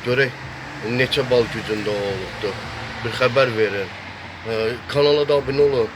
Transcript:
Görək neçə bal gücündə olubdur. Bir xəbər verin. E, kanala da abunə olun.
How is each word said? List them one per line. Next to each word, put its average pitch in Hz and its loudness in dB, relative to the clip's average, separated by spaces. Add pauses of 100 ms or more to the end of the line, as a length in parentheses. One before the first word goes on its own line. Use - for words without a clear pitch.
Görək 123 2 (640)
neçə 131 2
bal 120 6
gücündə 107 -4
olubdur. 98 -4 (460)
Bir 113 -4
xəbər 127 4
verin. 101 0 (480)
E, 113 -4 (340)
kanala 147 4
da 143 6
abunə 139 2
olun. 123 2